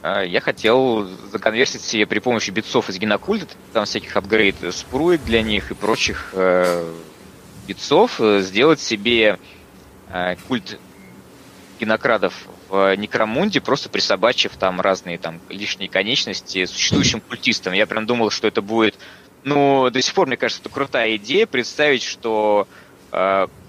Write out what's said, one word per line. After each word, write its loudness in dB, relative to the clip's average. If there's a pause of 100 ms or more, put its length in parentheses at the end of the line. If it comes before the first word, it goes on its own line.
э, -2
я 0
хотел 2 (220)
законверсить 0
себе 0
при -2
помощи -2
битцов -2
из -8
Генокульта, -2 (260)
там 0
всяких -6
апгрейд 2 (160)
спруек 0
для 2
них -2
и -6
прочих, -2
э, 2 (840)
битцов, 2
э, 4
сделать 4
себе, 2 (760)
э, -2 (140)
культ -6 (960)
генокрадов 0 (200)
в 4
Некромунде, 0
просто -2
присобачив 0
там -2
разные -2
там -10 (100)
лишние -8
конечности -2
существующим 0
культистам. -4
Я 2
прям -4
думал, 0
что -2
это -2
будет... 2 (480)
Ну, 2
до -2
сих -2
пор, 2
мне -4
кажется, -4
это -12
крутая 0
идея, 0
представить, 0
что, 0 (460)
э, 2 (220)